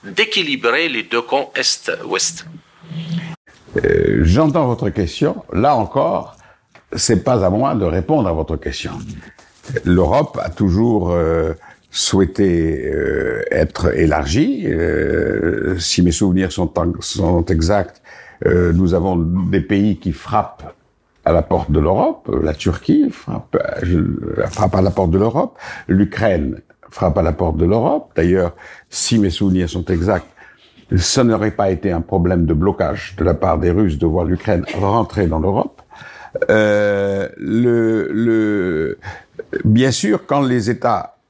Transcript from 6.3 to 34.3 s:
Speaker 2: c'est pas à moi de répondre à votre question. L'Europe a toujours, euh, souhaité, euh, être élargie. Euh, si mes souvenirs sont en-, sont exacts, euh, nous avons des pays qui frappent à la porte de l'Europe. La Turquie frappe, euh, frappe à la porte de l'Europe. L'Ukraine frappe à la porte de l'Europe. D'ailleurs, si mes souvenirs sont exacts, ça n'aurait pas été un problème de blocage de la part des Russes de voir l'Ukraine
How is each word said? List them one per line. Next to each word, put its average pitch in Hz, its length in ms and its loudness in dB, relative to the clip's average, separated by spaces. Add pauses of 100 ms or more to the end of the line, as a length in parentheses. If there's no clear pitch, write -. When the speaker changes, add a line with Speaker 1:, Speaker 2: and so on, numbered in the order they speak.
Speaker 2:
c'est 92 280 2
pas 120 200 2
à 92 60 4
moi 127 260 0
de 98 100 0
répondre 95 440 0
à 85 40 0
votre 80 220 -2
question. - 360 -8 (920)
L'Europe 90 580 2
a - 80 -6
toujours, 101 600 0
euh, 82 420 0 (360)
souhaité, 85 960 0
euh, 69 640 -2
être 78 480 0
élargie. 85 680 0
Euh, 80 1120 0
si 87 240 0
mes 90 80 4
souvenirs 92 400 2
sont 87 280 -4
en-, 85 220 -2
sont 85 440 0
exacts, 90 560 0 (440)
euh, 87 280 4
nous 87 200 4
avons 87 220 0
des 90 460 0
pays 101 360 0
qui - 140 -4
frappent - 640 -4 (500)
à 82 60 4
la 82 100 4
porte 82 300 -2
de 76 80 2
l'Europe. 98 500 0 (140)
La 78 100 0
Turquie - 560 0
frappe, - 480 -6 (260)
euh, - 680 0
frappe - 240 0
à 95 60 4
la 95 100 2
porte 90 200 0
de 92 60 2
l'Europe. 123 400 0 (300)
L'Ukraine 95 720 0 (300)
frappe 85 260 0
à 95 40 2
la 85 100 2
porte 80 260 -2
de 82 80 2
l'Europe. 117 500 0
D'ailleurs, 87 380 2 (360)
si - 280 0
mes 101 120 4
souvenirs 92 400 0
sont 90 160 -6
exacts, 90 420 0 (680)
ça 92 260 2
n'aurait 110 280 2
pas 98 200 0
été 92 200 -2
un 82 100 -2
problème 87 440 0
de 80 80 0
blocage 80 640 -2
de - 60 -2
la 87 100 4
part 82 240 0
des 87 140 2
Russes 90 260 2
de 82 80 0
voir 85 200 0
l'Ukraine 87 400 0 (100)